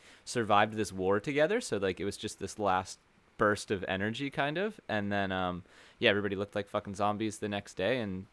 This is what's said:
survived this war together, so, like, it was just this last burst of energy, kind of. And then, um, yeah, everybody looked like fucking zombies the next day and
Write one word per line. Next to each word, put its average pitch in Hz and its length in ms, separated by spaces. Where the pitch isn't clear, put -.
survived 107 480
this 107 180
war 95 300
together, 156 400
so, - 160
like, 95 240
it 92 60
was 101 100
just - 220
this - 200
last 92 400
burst 104 340
of 95 160
energy, 113 440
kind 147 260
of. 202 320
And 101 240
then, 98 200
um, 90 320
yeah, 117 100
everybody 101 260
looked 101 200
like 101 160
fucking 101 240
zombies 101 420
the 107 140
next 101 240
day 117 260
and 95 320